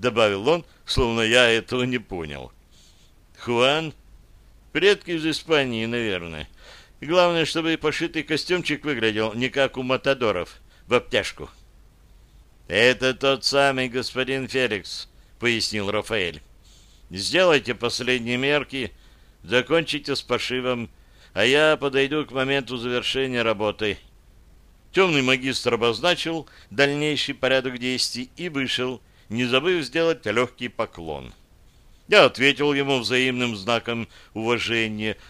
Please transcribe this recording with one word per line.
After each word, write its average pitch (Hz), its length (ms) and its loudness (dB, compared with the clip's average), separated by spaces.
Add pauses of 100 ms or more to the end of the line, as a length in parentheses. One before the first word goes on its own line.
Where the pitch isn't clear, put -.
добавил 107 480 2
он, 170 160 2 (200)
словно 117 360 0
я 117 280 6
этого 113 340 0
не 123 160 -2
понял. 76 520 -10 (880)
«Хуан? 135 540 0 (800)
Предки 180 380 2
из 160 140 -4
Испании, 139 600 0
наверное. 92 640 -4 (500)
Главное, 170 460 2
чтобы 160 320 0
пошитый 156 460 -4
костюмчик 156 600 -2
выглядел 110 500 0
не 120 160 -2
как 131 280 0
у 131 60 -4
матадоров, 123 760 -2 (280)
в 98 60 -4
обтяжку». 104 560 0 (1200)
«Это 123 460 2
тот 135 320 0
самый 135 440 2
господин 127 580 -4
Феликс», 113 600 -4 (320)
пояснил 107 520 -2
Рафаэль. 98 500 -2 (680)
«Сделайте 127 680 2
последние 120 600 -2
мерки, 135 540 -2 (520)
закончите 143 720 0
с - 60 -4
пошивом, 123 680 -4 (440)
а 98 120 2
я 151 320 4
подойду 139 480 0
к - 60 -18
моменту 131 460 -2
завершения 123 640 -2
работы». 104 560 0 (960)
Темный 180 280 4
магистр 127 540 0
обозначил 139 720 0 (220)
дальнейший 143 640 0
порядок 127 440 0
действий 123 580 -4
и 175 140 -8
вышел, 127 520 -4 (300)
не 120 140 -2
забыв 143 400 0
сделать 165 400 0
легкий 120 420 -2
поклон. 80 640 -10 (760)
Я 180 160 8
ответил 139 480 2
ему 139 260 0
взаимным 123 560 0
знаком 113 540 -2 (240)
уважения, 110 800 -2 (140)